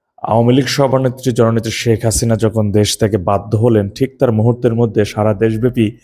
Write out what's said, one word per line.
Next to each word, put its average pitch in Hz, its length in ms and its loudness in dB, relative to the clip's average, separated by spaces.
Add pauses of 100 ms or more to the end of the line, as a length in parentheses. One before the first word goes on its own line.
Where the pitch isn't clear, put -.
(220)
আওয়ামী 117 300 2
লীগ 131 140 2
সভানেত্রী 131 680 -2
জননেত্রী 113 400 0
শেখ 113 320 -2
হাসিনা 113 320 0
যখন 107 360 0
দেশ 104 260 0
থেকে 107 200 0
বাধ্য 101 380 -2
হলেন, 107 340 2
ঠিক - 280 -6
তার 123 140 2
মুহূর্তের 113 420 0
মধ্যে 110 300 0
সারা 107 300 -2
দেশব্যাপী 113 560 0 (140)